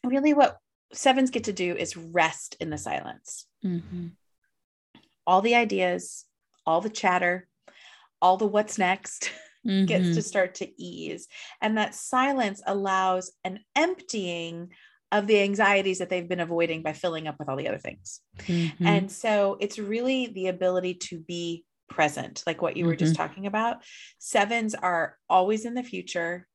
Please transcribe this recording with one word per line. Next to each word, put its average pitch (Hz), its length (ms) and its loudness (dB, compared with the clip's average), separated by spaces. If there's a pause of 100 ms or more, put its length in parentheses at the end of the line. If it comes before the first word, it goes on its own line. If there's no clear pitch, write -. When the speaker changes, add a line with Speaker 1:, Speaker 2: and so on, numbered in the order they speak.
Speaker 1:
really 277 300 4
what 277 240 6 (340)
sevens 262 380 4
get 233 140 -4
to 208 80 -4
do 180 240 -2
is - 200 -4
rest 165 640 0
in 160 100 -4
the 151 80 -4
silence. - 680 -8 (180)
Speaker 2:
Mm-hmm. 175 440 -6 (1160)
Speaker 1:
All 185 140 6
the 233 140 2
ideas, 190 720 0 (420)
all 165 140 4
the 214 100 -4
chatter, 180 560 0 (760)
all 185 160 6
the 214 100 0
what's 208 320 0
next - 520 -2 (180)
<laughs> - 180 -12
gets 190 400 4
Speaker 2:
Mm-hmm. 170 80 4
Speaker 1:
to 165 80 2
start 185 340 0
to - 260 -12
ease. 165 460 -10 (320)
And 214 180 0
that 214 160 -2
silence 254 720 0
allows 190 640 0 (140)
an 185 160 -8 (160)
emptying 175 920 -4 (420)
of 202 160 2
the 208 120 8
anxieties 196 600 2
that 180 100 -6
they've 175 180 -2
been 175 120 -4
avoiding 165 420 0
by 156 120 -4
filling 160 340 -4
up 147 100 -8
with 143 100 -8
all 135 80 -4
the 139 120 -4
other - 100 -4
things. - 420 -14 (180)
Speaker 2:
Mm-hmm. 170 460 -2
Speaker 1:
And 190 280 2
so 202 480 0
it's 202 180 -6
really 240 480 -2
the 185 220 -6
ability 180 460 0
to 175 260 -12
be 170 440 -8 (240)
present, - 580 -2
like 165 160 -4
what - 140 -2
you 170 100 0
were 160 100 2
just 165 160 4
Speaker 2:
Mm-hmm. 165 100 0
Speaker 1:
talking 190 240 -8
about. 220 360 -2 (360)
Sevens 220 560 0
are 175 420 -2 (120)
always 202 380 4
in 240 80 -6
the 247 100 -4
future 180 720 -6